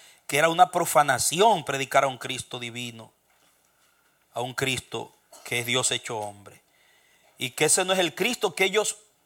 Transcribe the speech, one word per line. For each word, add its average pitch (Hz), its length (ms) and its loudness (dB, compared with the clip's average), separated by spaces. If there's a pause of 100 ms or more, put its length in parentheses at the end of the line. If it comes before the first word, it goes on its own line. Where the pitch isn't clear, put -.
(260)
que 139 120 0
era 160 100 4
una 175 220 6
profanación 160 920 2
predicar 135 400 2
a 139 40 2
un 127 100 -4
Cristo 127 400 -10
divino, 117 540 -12 (1200)
a 117 80 -8
un 127 140 -8
Cristo 123 600 -6 (300)
que 120 160 -4
es 117 60 -8
Dios 123 240 0
hecho 120 280 -6
hombre, 101 440 -14 (760)
y 123 140 -6
que - 160 0
ese 185 180 2
no 185 80 0
es 190 60 2
el 170 160 0
Cristo 208 400 -2
que 190 100 2
ellos 202 320 0 (300)